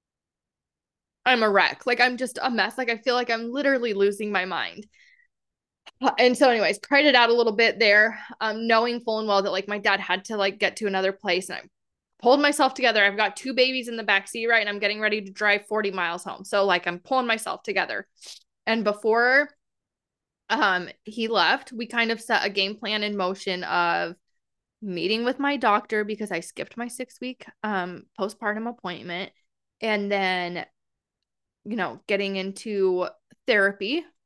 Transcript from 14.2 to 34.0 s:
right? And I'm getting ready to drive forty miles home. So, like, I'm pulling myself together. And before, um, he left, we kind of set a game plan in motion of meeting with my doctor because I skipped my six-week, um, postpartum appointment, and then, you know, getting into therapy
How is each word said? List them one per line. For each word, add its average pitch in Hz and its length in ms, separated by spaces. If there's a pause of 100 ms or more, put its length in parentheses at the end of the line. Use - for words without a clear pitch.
right? 226 100
And 208 100
I'm 202 100
getting 208 200
ready 214 220
to 196 100
drive 208 360
forty 214 240
miles 175 320
home. 196 200
So, 196 220
like, 180 220
I'm 175 120
pulling 254 280
myself - 360
together. - 440 (600)
And 226 160
before, 233 680 (1000)
um, 196 400 (140)
he 220 260
left, 214 420
we 233 160
kind 233 240
of 226 100
set - 240
a 208 40
game 196 260
plan 214 280
in 208 140
motion 185 460
of 170 520 (680)
meeting 196 420
with 247 160
my 285 160
doctor 214 480
because 208 280
I 170 100
skipped - 340
my 240 140
six-week, - 560 (180)
um, 180 400 (160)
postpartum 214 500
appointment, 175 640 (480)
and 202 320
then, 180 540 (1000)
you 220 140
know, 160 300
getting 196 280
into 190 720 (400)
therapy 208 560 (220)